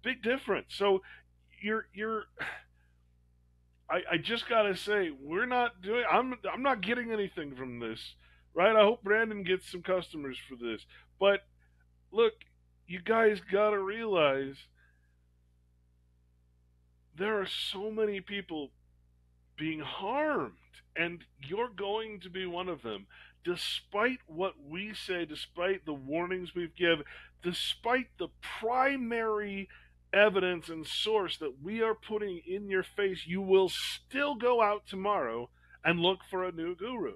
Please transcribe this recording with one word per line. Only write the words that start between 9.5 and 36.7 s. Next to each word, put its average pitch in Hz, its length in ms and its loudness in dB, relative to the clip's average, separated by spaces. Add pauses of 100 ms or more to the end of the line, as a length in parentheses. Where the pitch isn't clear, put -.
some 180 120 -10
customers 156 560 -4 (100)
for 131 80 -14
this. 117 280 -6 (340)
But 196 220 6 (720)
look, 220 240 4 (520)
you 175 140 -12
guys 214 400 4
gotta 208 380 4
realize 175 760 2 (2500)
there 208 240 -2
are 185 60 -4
so - 440 -6
many 214 300 -2
people 180 500 -8 (840)
being 156 240 -6
harmed, 214 720 -4 (440)
and 170 280 -4 (160)
you're 196 280 -4
going 208 520 -6
to 185 100 -14
be 185 160 -6
one 180 220 -6
of 147 140 -6
them. 104 240 -8 (380)
Despite 202 840 -2
what 170 280 -4 (140)
we 196 260 -10
say, 180 300 -4
despite 175 600 -4
the 156 80 -6
warnings 165 640 -4
we've 170 200 -6
given, 170 300 2 (380)
despite 240 640 -2 (120)
the 170 100 -4 (320)
primary 226 1080 0 (440)
evidence 180 560 4
and 160 180 -10
source 208 520 0
that 143 240 -4
we 214 200 -2
are 220 120 2
putting 208 520 -6
in 196 220 -6
your 190 140 2
face, 190 440 -2
you 180 140 -2
will 190 280 6
still - 680 -4
go 240 280 4
out 208 240 2
tomorrow 165 640 -2 (360)
and 170 160 2
look 185 180 2 (120)
for 185 140 -2
a 180 80 -4
new 170 240 -6